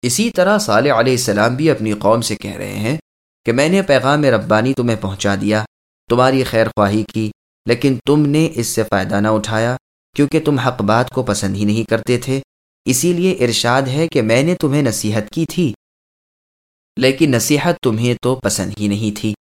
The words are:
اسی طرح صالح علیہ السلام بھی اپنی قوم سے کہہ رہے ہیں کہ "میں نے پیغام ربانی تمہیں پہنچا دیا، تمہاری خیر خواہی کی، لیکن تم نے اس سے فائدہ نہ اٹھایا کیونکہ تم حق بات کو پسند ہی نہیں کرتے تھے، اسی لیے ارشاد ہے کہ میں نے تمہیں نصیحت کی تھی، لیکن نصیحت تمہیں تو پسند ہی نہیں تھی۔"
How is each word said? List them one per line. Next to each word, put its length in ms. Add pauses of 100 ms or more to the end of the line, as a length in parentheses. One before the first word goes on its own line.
اسی 280
طرح 280
صالح 420
علیہ 120
السلام 420
بھی 160
اپنی 220
قوم 280
سے 160
کہہ 200
رہے 200
ہیں 200 (480)
کہ 80
"میں 160
نے 140
پیغام 420
ربانی 500
تمہیں 260
پہنچا 400
دیا، 240 (460)
تمہاری 340
خیر 220
خواہی 380
کی، 260 (360)
لیکن 400
تم 200
نے 280
اس 120
سے 160
فائدہ 380
نہ 80
اٹھایا 480 (400)
کیونکہ 280
تم 140
حق 240
بات 280
کو 120
پسند 340
ہی 80
نہیں 260
کرتے 280
تھے، 220 (440)
اسی 280
لیے 200
ارشاد 500
ہے 260
کہ 140
میں 200
نے 120
تمہیں 280
نصیحت 480
کی 160
تھی، 260 (1200)
لیکن 340
نصیحت 520
تمہیں 400
تو 120
پسند 460
ہی 80
نہیں 320
تھی۔" 220